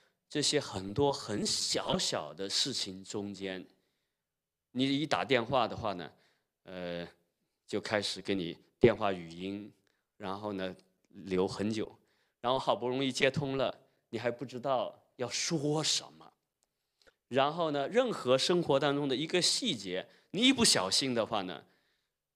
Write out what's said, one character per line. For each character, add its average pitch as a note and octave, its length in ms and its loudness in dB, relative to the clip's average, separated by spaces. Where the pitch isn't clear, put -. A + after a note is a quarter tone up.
这 D3 140 -2
些 C#3+ 160 2
很 G2+ 340 -6
多 C#3 180 2
很 G#2 320 -4
小 - 540 0
小 E2 360 -2
的 G2 140 -8
事 - 240 0
情 G2 320 -6
中 G2+ 300 -6
间， F#2 320 -8
你 B2+ 120 0
一 C#3 240 2
打 - 180 2
电 B2 180 2
话 B2 240 0
的 F#2+ 80 -6
话 G#2 180 -4
呢， E2+ 200 -10
呃， F2 420 -8
就 G#2 160 -4
开 A2 180 0
始 G2 220 -4
给 G2+ 140 -2
你 E2+ 200 -4
电 A2 160 8
话 G#2 160 -2
语 E2+ 180 -8
音， G2 440 -8
然 G2 220 -6
后 G#2 140 -6
呢， F#2 220 -4
留 F#2+ 380 0
很 A2 240 -2
久， G#2+ 260 -6
然 B2 120 2
后 C3 60 0
好 B2+ 160 2
不 A#2 120 -2
容 C3 160 0
易 C3 80 0
接 C3+ 200 4
通 C3+ 260 -2
了， A#2+ 180 0
你 A2+ 100 -6
还 A#2+ 100 0
不 B2 160 -6
知 B2 140 -10
道 A#2+ 440 -2
要 A#2+ 120 -4
说 D3+ 560 0
什 - 200 0
么。 D#2+ 180 -20
然 C3 220 4
后 E3 200 0
呢， C#3 160 -2
任 A3+ 260 2
何 B2+ 240 4
生 F3+ 240 4
活 C#3 180 4
当 C#3+ 160 2
中 D3 120 0
的 C3 80 0
一 C#3+ 100 -2
个 F3+ 160 0
细 G3+ 340 0
节， F#2 320 -6
你 F#3+ 120 -2
一 C4 120 8
不 A#3 100 2
小 F#2+ 240 6
心 B2+ 280 0
的 A2 100 2
话 G#2+ 160 -2
呢， F2 240 -8